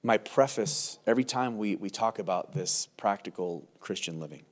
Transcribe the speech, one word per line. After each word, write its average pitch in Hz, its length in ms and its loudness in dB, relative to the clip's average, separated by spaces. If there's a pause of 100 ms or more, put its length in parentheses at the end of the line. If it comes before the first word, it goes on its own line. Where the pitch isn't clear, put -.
my 113 140 4
preface - 880 2
every 120 160 4
time 123 340 -2
we, 104 180 0
we 98 140 -6
talk 113 300 0
about 90 340 -2
this - 420 -2
practical 90 720 -2 (120)
Christian 85 400 -6
living 78 320 -12